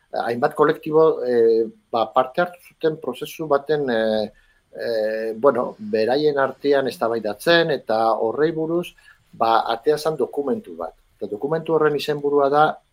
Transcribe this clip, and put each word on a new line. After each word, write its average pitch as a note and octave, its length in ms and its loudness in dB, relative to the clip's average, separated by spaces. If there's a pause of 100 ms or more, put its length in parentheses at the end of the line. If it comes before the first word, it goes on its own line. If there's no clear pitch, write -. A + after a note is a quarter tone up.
(120)
eh, - 140 -6
hainbat A#2+ 280 -2
kolektibo, D#3 680 2
eh, A#2 400 4 (260)
ba, A2+ 220 -2
parte C3 280 0
hartu F3+ 180 -2 (100)
zuten D#3 280 -2
prozesu - 500 -10
baten, C#3+ 440 -2
eh, A2 420 0 (420)
eh, A2 640 -4
bueno, A#2+ 420 2
beraien A#2 600 0
artean C3+ 480 0
eztabaidatzen, A#2 840 0
eta A2+ 440 0
horrei B2 380 0
buruz, E3 420 -4 (380)
ba, A2+ 340 2
atea D3 320 0
zan D#3 180 -2
dokumentu A#2+ 600 -4
bat. E2 180 -10 (220)
Eta G#2+ 100 -10
dokumentu D#3+ 480 -4
horren D3+ 220 2
izenburua C#3+ 520 0
da, D3 300 2 (140)